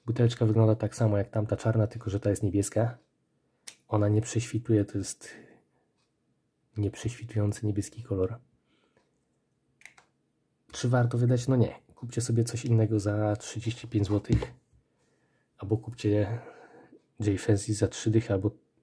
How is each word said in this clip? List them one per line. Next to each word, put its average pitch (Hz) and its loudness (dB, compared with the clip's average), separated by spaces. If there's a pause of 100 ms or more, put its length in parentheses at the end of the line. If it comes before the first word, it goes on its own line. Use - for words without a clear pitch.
Buteleczka 120 2
wygląda 110 6
tak 107 -4
samo 104 2
jak 98 0
tamta 107 -2
czarna, 110 2
tylko - -10
że 98 -2
ta 104 -2
jest 101 0
niebieska. 104 0 (920)
Ona 104 2
nie 107 4
prześwituje, 113 0
to - -8
jest - -8 (1500)
nieprześwitujący 107 -4
niebieski 104 -4
kolor. 92 -2 (2250)
Czy - -2
warto 120 2
wydać? 123 2
No 135 4
nie. 120 4 (200)
Kupcie 120 -6
sobie 113 2
coś 120 -6
innego 110 4
za 104 0
trzydzieści - -8
pięć 101 0
złotych. - 0 (1040)
Albo 101 -2
kupcie 104 -2 (800)
J 101 0
Fancy 107 0
za 101 0
trzy - -2
dychy, 113 2
albo 98 0 (320)